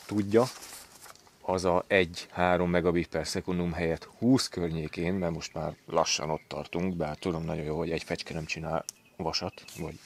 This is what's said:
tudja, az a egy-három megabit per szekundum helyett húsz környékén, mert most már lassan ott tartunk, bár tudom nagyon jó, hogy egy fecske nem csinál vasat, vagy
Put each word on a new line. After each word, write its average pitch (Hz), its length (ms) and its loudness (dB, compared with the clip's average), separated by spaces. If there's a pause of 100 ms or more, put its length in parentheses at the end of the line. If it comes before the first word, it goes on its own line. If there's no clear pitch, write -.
tudja, 104 440 4 (920)
az 92 240 0
a 90 220 4
egy-három 90 840 2
megabit 87 380 4
per 80 200 -4
szekundum 87 460 -2
helyett 82 300 0
húsz 123 440 2
környékén, 85 640 -2
mert 87 200 0
most 80 200 -8
már 78 220 -4 (100)
lassan - 440 0
ott 78 180 -2
tartunk, 85 480 -4
bár 78 220 -4
tudom 82 260 -2
nagyon 80 200 -4
jó, 76 140 -4
hogy 82 140 -2
egy 82 120 -2
fecske - 300 -6
nem 80 120 -6
csinál 80 400 -4 (300)
vasat, 85 480 -6 (140)
vagy 80 280 -8